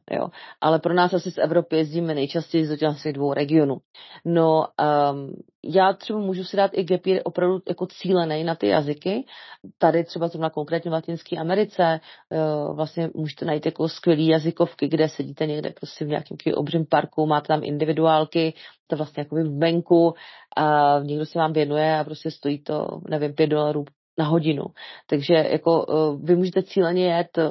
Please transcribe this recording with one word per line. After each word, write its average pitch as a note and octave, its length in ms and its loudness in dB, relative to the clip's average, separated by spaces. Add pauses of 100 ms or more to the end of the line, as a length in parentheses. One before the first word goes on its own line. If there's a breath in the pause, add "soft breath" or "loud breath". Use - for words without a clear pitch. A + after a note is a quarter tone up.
(100)
jo. - 180 -4 (320 loud breath)
Ale D#3+ 180 2
pro E3 160 -2
nás F3+ 200 2
asi F3+ 160 -4
z - 80 -8
Evropy E3 380 0
jezdíme D#3+ 380 -2
nejčastěji D#3 520 -2
z D3+ 120 -4 (240)
těch D#3 100 -4
dvou C#3 200 -2
regionů. C#3+ 440 2 (480 loud breath)
No, E3 420 4 (140)
ehm, C#3+ 520 0 (320)
já F#3 280 4
třeba G#3+ 260 -6
můžu F#3+ 260 -4
si - 120 -10
dát G3 180 2
i F#3+ 100 0
gap F3+ 220 0
year F#3 180 2
opravdu F3+ 440 0
jako F3+ 180 -6
cílenej E3+ 580 -2
na E3 100 -2
ty G3+ 120 -2
jazyky. F3+ 580 0 (540 loud breath)
Tady E3 260 4
třeba E3+ 240 -4
zrovna D#3+ 220 -4
konkrétně E3 400 -6
v D#3+ 40 -2
Latinské E3+ 420 -6
Americe, F#3 460 0
eh, - 560 -2 (340)
vlastně D#3 420 -4
můžete D#3 300 -8
najít D3+ 220 -2
jako D#3+ 220 -2
skvělý D#3+ 380 2
jazykovky, D#3+ 640 0
kde D#3 200 2
sedíte C#3+ 380 -6
někde D3+ 240 -4
prostě - 340 -12
v D3 40 -4
nějakém D3+ 280 -6 (180)
obřím D3+ 360 -2
parku, D3+ 360 0
máte D3 220 0
tam D3+ 160 0
individuálky, D#3+ 920 0 (320 loud breath)
to D#3+ 100 -4
vlastně D3 240 -6
jakoby D3 220 -4
venku E3 720 2 (420 loud breath)
a D3 460 4
někdo D3 240 -4
se E3+ 120 -6
vám D#3+ 140 2
věnuje D#3 460 2
a D3+ 60 -2
prostě D#3 260 -10
stojí C#3+ 320 -4
to, D3+ 460 -6
nevím, D3 260 -2
pět D#3 120 4
dolarů D3+ 380 0 (340)
na D#3+ 60 0
hodinu. D3+ 400 0 (420 loud breath)
Takže D3+ 280 0
jako, D#3+ 540 2
eh, D3+ 360 0
vy F3 120 4
můžete F#3 260 0
cíleně F3+ 540 0
jet E3+ 220 -4 (120)